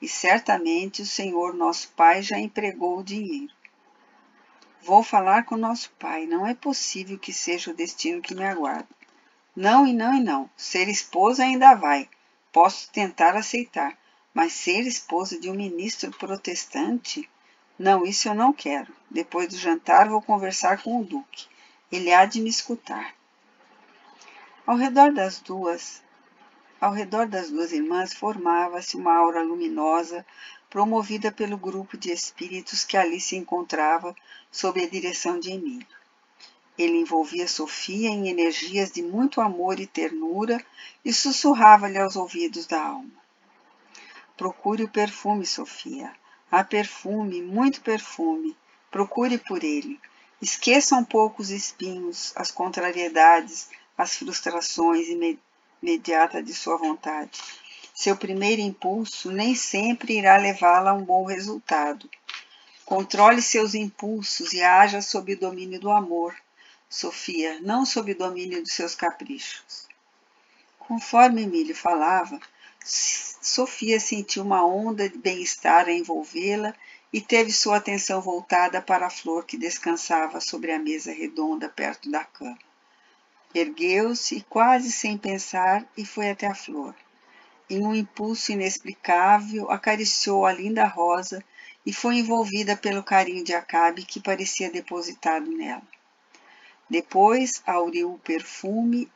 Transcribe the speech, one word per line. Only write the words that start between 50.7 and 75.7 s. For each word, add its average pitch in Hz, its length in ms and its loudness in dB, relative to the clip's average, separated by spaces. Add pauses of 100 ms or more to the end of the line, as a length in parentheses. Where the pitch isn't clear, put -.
um 247 80 2
pouco 220 380 2
os 196 80 -8
espinhos, 180 840 -8
as - 160 -6
contrariedades, 175 1160 4 (280)
as 180 200 -2
frustrações 170 880 0
imedi-, 170 320 -2 (420)
imediatas 170 640 2
de 170 80 -12
sua 165 240 -4
vontade. 156 640 -6 (500)
Seu - 240 0
primeiro 202 460 0
impulso 196 720 -6
nem 214 240 0
sempre 226 640 -2
irá 196 180 8
levá-la 190 540 4
a - 20 4
um 196 100 -2
bom 185 220 2
resultado. 190 800 -4 (800)
Controle 202 560 6
seus 220 320 0
impulsos 208 800 -6
e 180 80 -4
haja 196 400 6
sob 196 320 -4
o 196 60 -6
domínio 185 400 -6
do 196 100 -6
amor, 170 460 0 (520)
Sofia, 160 720 -6
não 220 220 0
sob 220 280 -2
o 196 40 -4
domínio 180 460 -6
dos 160 120 -8
seus 170 200 -6
caprichos. - 960 -10 (880)
Conforme 233 640 4
Emílio 165 340 -2
falava, 165 640 0 (460)
S-, - 560 -4
Sofia 226 580 0
sentiu 202 440 -4
uma 190 220 4
onda 202 440 0
de - 80 -12
bem-estar 175 720 2